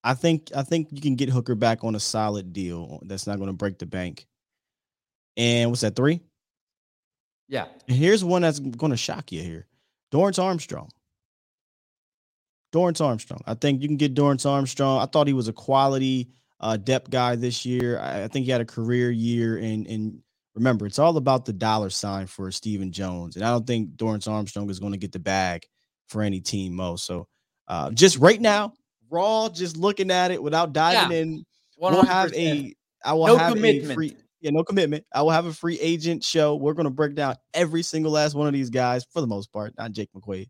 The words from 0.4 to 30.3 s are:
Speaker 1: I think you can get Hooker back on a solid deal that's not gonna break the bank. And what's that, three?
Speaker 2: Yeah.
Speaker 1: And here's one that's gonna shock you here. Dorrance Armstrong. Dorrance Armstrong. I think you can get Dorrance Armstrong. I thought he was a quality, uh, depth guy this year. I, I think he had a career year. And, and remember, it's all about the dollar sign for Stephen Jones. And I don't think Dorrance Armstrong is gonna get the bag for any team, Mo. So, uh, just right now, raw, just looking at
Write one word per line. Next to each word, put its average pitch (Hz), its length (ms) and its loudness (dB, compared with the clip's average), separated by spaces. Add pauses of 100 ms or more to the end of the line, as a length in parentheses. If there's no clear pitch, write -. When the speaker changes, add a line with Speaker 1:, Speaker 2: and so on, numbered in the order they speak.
Speaker 1:
I 139 80 -2
think 160 280 -2
you 143 100 -12
can 139 140 0
get 131 140 -2
Hooker 123 240 0
back 113 300 0
on 113 100 -2
a 104 60 -4
solid 104 520 -4
deal 85 540 -8
that's 95 220 -10
not 101 100 -6
gonna 98 160 -6
break 95 240 -6
the 90 80 -12
bank. 90 400 -8 (1120)
And 120 320 2
what's 120 120 -2
that, 107 140 0
three? 151 260 2 (1300)
Speaker 2:
Yeah. 127 180 -4 (220)
Speaker 1:
And 127 100 2
here's 185 260 4
one 180 180 2
that's 151 180 2
gonna 131 380 -2
shock - 340 -8
you 85 120 -8
here. 82 240 -12 (440)
Dorrance 185 280 4
Armstrong. 180 500 -4 (1800)
Dorrance 175 300 2
Armstrong. 123 440 -2
I 113 100 -6
think 139 260 0
you 147 60 -4
can 147 100 0
get 139 160 0
Dorrance 143 320 2
Armstrong. 139 560 0
I 131 40 0
thought 147 220 2
he 139 60 2
was 120 140 0
a 113 60 -6
quality, 135 760 2 (300)
uh, 110 180 -2
depth 131 320 -2
guy 123 260 2
this 120 300 -4
year. 123 340 -2
I, 76 240 -6
I 110 40 -6
think 131 180 -2
he 131 60 0
had 120 100 2
a 113 40 -2
career 123 460 0
year. 117 460 0
And, 110 300 -4
and 110 320 -6 (360)
remember, 110 300 2
it's 101 140 -6
all 160 180 4
about 131 280 2
the 113 80 -4
dollar 107 360 0
sign 98 380 -6
for 95 240 -10
Stephen 98 400 -6
Jones. 87 440 -8
And 98 100 -6
I 117 40 0
don't 120 160 0
think 117 300 -4
Dorrance 110 320 -4
Armstrong 101 420 -6
is 92 100 -8
gonna 101 180 -6
get 92 140 -10
the - 80 -10
bag 92 460 -2 (420)
for 107 160 -6
any 95 180 -2
team, 95 340 -6
Mo. 90 200 -6
So, 87 320 -10 (400)
uh, 80 240 -4
just 143 260 6
right 196 240 8
now, 208 320 2 (380)
raw, 220 380 0
just 170 280 -8
looking 190 340 0
at 180 200 2